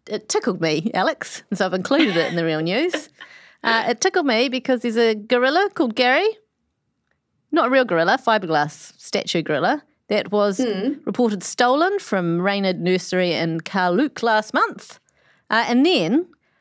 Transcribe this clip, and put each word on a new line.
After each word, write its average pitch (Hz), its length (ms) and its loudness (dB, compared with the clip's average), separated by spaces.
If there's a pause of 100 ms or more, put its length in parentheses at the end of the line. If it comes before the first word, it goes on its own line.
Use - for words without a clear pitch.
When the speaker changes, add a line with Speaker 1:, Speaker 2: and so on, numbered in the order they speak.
Speaker 1:
it 208 200 -8
tickled 190 320 -2
me, 160 340 0
Alex, - 560 -2
and 196 80 -4
so 196 80 2
I've 180 80 -4
included 214 420 2
it 165 140 2
in 170 60 -4
the 165 80 0
real 156 160 0
news. 269 500 -2 (520)
Uh, 226 260 2
it 240 120 0
tickled 359 260 0
me 247 220 2
because 254 320 -2
there's 226 160 -2
a 226 180 4
gorilla 254 600 2
called 240 200 0
Gary. 262 320 2 (1300)
Not 294 160 2
a - 20 0
real 262 140 4
gorilla, 185 340 2
fiberglass 160 800 -2
statue - 440 -4
gorilla, 170 400 0 (260)
that 196 240 -2
was 202 280 0
Speaker 2:
Mm. 240 440 -2
Speaker 1:
reported 208 380 0
stolen 302 560 0
from 175 420 -2
Reynard 190 400 0
Nursery 180 520 0
in 165 280 -2
Carluke 185 600 -2
last 214 320 0
month. - 440 -4 (520)
Uh, 220 180 2
and 247 180 4
then 277 400 2 (340)